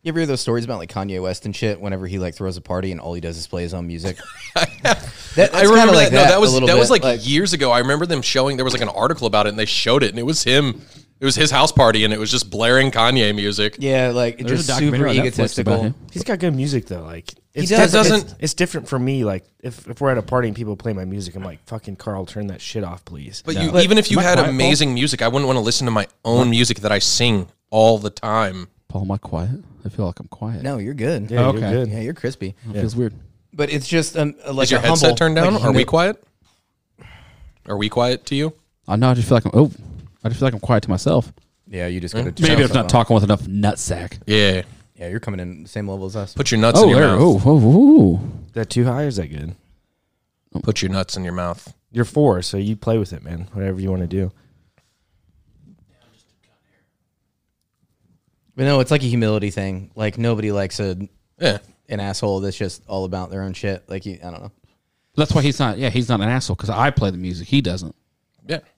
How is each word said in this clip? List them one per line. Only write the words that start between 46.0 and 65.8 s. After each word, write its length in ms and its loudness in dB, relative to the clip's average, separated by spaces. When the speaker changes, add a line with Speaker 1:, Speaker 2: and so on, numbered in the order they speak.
Speaker 1:
as 100 -10
us. 180 -8
Speaker 2:
Put 160 -4
your 100 2
nuts 200 6
Speaker 3:
Oh, 40 10
Speaker 2:
in 60 8
your 100 6
Speaker 3:
there. 100 6
Speaker 2:
mouth. 100 2
Speaker 3:
Oh, 240 6
oh, 180 6
oh, 360 8
oh. 80 -10
Speaker 4:
Is 60 -20
that 180 -6
too 140 0
high 200 -2
or 40 -2
is 80 -6
that 120 -6
good? 260 -12
Speaker 2:
Put 180 -2
your 100 -2
nuts 260 -4
in 80 -6
your 100 -6
mouth. 380 -8
Speaker 4:
You're 140 0
four, 360 2
so 140 -6
you 200 -2
play 220 -2
with 140 -4
it, 100 -14
man. 300 -12
Whatever 280 -6
you 100 -4
wanna 160 -4
do. 260 -4
Speaker 1:
But 80 -2
no, 160 2
it's 100 0
like 120 2
a 40 -2
humility 440 0
thing. 440 -8
Like, 220 -6
nobody 340 -2
likes 300 -4
a, 160 -4
Speaker 2:
Yeah. 200 -2
Speaker 1:
an 100 -6
asshole 400 -4
that's 160 -6
just 320 -10
all 160 -6
about 260 -8
their 120 -8
own 100 -8
shit. 360 -8
Like, 180 -12
you, 80 -12
I 60 -14
don't 120 -18
know. 100 -18
Speaker 3:
That's 200 0
why 80 4
he's 160 0
not, 200 -2
yeah, 120 -2